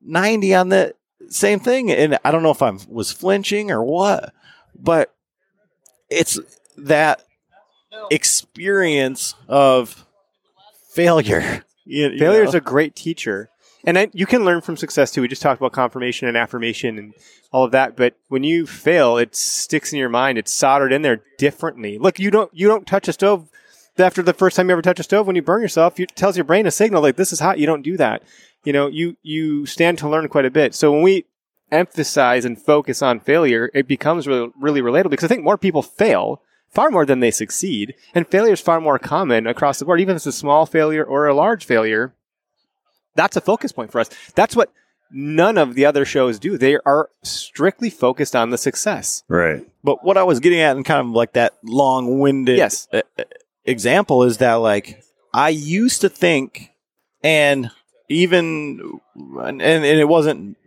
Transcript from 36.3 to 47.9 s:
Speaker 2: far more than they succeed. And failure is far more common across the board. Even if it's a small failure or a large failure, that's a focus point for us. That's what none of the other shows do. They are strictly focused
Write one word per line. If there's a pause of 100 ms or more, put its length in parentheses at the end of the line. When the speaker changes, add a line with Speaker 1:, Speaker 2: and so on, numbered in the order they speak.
Speaker 2:
far
more
than
they
succeed. (180)
And
failure
is
far
more
common
across
the
board.
Even
if
it's
a
small
failure
or
a
large
failure, (1000)
that's
a
focus
point
for
us. (280)
That's
what (400)
none
of
the
other
shows
do.
They
are (140)
strictly
focused